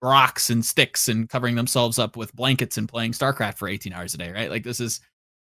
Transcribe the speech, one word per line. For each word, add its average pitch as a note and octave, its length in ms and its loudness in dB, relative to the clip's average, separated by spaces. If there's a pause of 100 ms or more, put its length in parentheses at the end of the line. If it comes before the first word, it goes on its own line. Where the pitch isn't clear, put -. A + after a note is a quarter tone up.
rocks C3 480 6
and A#2 140 2
sticks - 440 2
and A2+ 220 -2
covering B2 240 -2
themselves A#2+ 440 0
up A2 160 -2
with A2+ 220 -10
blankets C3 400 0
and A2 120 -4
playing A2+ 240 -4
StarCraft A2+ 440 -2
for G2+ 120 -6
eighteen F#2+ 240 -8
hours F2 220 -8
a D2+ 40 -10
day, E2+ 140 -8
right? G2+ 180 -6
Like, G#2+ 140 -4
this A#2+ 160 -6
is, A#2 200 -4 (540)